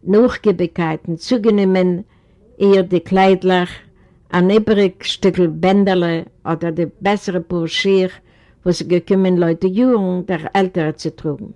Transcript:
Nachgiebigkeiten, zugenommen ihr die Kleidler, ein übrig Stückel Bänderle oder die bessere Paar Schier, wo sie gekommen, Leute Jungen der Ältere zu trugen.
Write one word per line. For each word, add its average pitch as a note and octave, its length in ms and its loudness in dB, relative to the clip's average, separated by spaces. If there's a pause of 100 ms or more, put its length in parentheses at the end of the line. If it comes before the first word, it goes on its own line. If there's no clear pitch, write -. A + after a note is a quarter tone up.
Nachgiebigkeiten, F3 1160 0
zugenommen F#3+ 880 0 (500)
ihr G3 280 4
die F3+ 160 -2
Kleidler, F#3 680 2 (640)
ein F3+ 180 2
übrig G#3 560 2
Stückel F3+ 440 0
Bänderle F3 760 0 (180)
oder E3 300 -4
die D#3+ 140 -2
bessere G3 560 -4
Paar E3+ 260 -4
Schier, F#3+ 400 0 (600)
wo F3+ 40 2
sie E3+ 140 -4
gekommen, F3+ 520 2
Leute E3+ 280 0
Jungen F#3+ 600 0
der D#3+ 280 -6
Ältere F#3 400 0
zu - 220 -8
trugen. - 400 -8